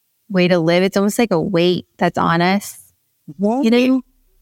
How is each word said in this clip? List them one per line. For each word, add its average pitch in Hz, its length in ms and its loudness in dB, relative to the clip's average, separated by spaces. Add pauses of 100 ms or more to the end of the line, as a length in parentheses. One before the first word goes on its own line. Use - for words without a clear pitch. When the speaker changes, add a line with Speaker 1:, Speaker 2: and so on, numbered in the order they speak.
(300)
Speaker 1:
way 180 180 0
to 180 120 2
live. 170 240 2
It's 190 120 -2
almost 202 220 0
like 233 140 0
a 165 100 0
weight 175 460 0 (100)
that's 175 200 -2
on 170 220 0
us. - 540 -4 (460)
Speaker 2:
Right. 226 260 -2
Speaker 1:
You 220 60 2
know? 254 300 2 (400)